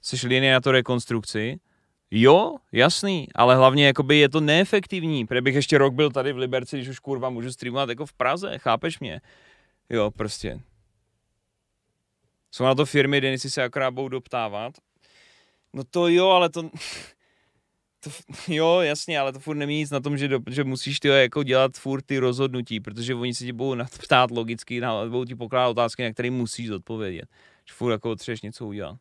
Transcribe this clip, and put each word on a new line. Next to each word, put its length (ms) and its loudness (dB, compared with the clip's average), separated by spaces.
seš 220 -6
linie 300 4
na 80 6
to 120 2
rekonstrukci. 880 0
Jo, 460 8
jasný, 640 2
ale 220 6
hlavně 300 6
jakoby 300 4
je 120 6
to 120 0
neefektivní, 880 0
protože 140 0
bych 140 0
ještě 240 2
rok 160 4
byl 160 2
tady 220 -4
v 40 -8
Liberci, 400 -4
když 120 -8
už, 100 -14
kurva, 320 -6
můžu 220 -8
streamovat 360 -6
jako 180 -8
v 60 -20
Praze, 460 -4
chápeš 420 -2
mě? 200 -10
Jo, 200 0
prostě. 500 -10
Jsou 140 -6
na 100 4
to 120 0
firmy, 340 2
Denisy 300 -4
se 120 -4
akorát 280 -4
budou 180 -8
doptávat. 680 -8
No 120 -10
to 240 0
jo, 200 4
ale 200 6
to, 140 -8
<laughs> 1400 -20
to 100 -16
f-, 380 -16
jo, 320 4
jasně, 380 -2
ale 140 -2
to 80 -14
furt 160 -6
nemění 240 -2
nic 100 -6
na 100 -2
tom, 180 -4
že 100 -2
do-, 220 -2
že 140 -2
musíš 360 -6
ty 80 0
jako 340 4
dělat 360 2
furt 240 -6
ty 160 -4
rozhodnutí, 600 -2
protože 340 -8
oni 200 -6
se 100 -10
ti 80 -8
budou 220 -4
nad-, 240 -10
ptát 320 2
logicky, 500 -6
na-, 260 -4
budou 180 -4
ti 100 -12
pokládat 340 -2
otázky, 340 0
na 100 -4
které 180 -4
musíš 380 -6
zodpovědět. 600 -10
Že 100 -20
furt 180 -2
jako 160 -4
potřebuješ 340 -8
něco 240 -14
udělat. 340 -12